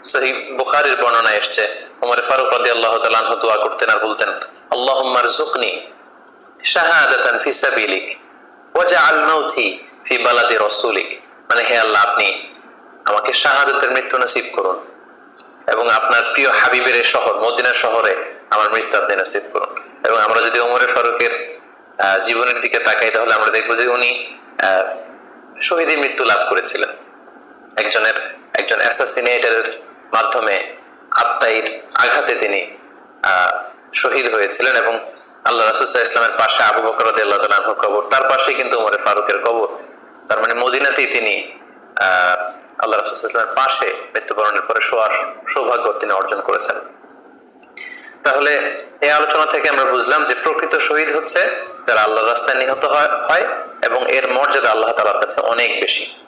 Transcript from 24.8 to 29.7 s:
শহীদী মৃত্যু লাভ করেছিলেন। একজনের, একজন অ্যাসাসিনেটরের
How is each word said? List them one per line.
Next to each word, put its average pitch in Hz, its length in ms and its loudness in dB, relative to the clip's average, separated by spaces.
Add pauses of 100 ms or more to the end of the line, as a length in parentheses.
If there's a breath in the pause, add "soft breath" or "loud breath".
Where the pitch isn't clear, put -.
শহীদী 160 340 0
মৃত্যু 135 300 -2
লাভ 104 240 2
করেছিলেন। - 400 -2 (880)
একজনের, 107 600 -2 (160)
একজন - 260 0
অ্যাসাসিনেটরের 120 1040 0 (300)